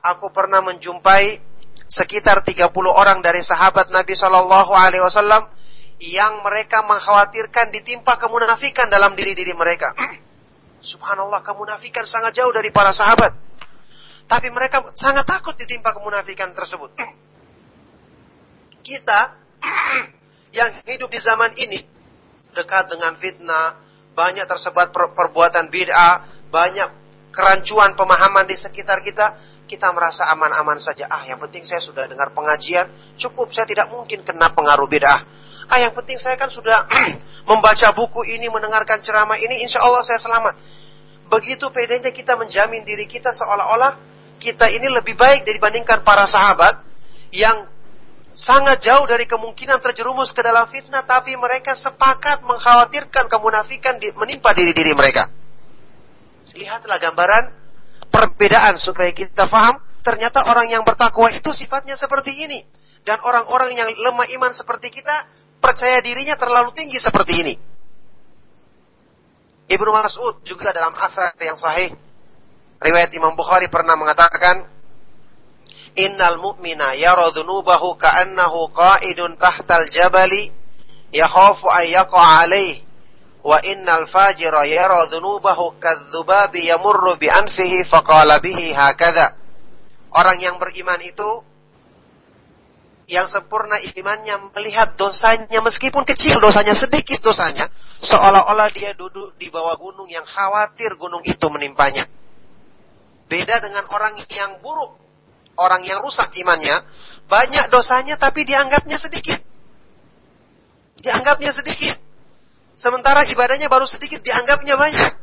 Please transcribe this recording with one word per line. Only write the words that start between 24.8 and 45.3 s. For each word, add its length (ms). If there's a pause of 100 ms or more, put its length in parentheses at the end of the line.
per-, 240
perbuatan 560
bid'ah, 800
banyak 400 (400)
kerancuan 640
pemahaman 560
di 80
sekitar 480
kita, 320 (320)
kita 240
merasa 400
aman-aman 480
saja. 320
"Ah, 160
yang 80
penting 240
saya 180
sudah 300
dengar 240
pengajian, 560 (320)
cukup, 320
saya 160
tidak 240
mungkin 320
kena 320
pengaruh 320
bid'ah. 320 (480)
Ah, 100
yang 140
penting 240
saya 180
kan 140
sudah 400 (260)
<clears throat> 360
membaca 420
buku 400
ini, 160
mendengarkan 560
ceramah 320
ini, 240
insya 240
Allah 160
saya 160
selamat." 540 (600)
Begitu 400
pedenya 400
kita 240
menjamin 480
diri 240
kita, 240
seolah-olah 640 (400)
kita 320
ini 240
lebih 240
baik 320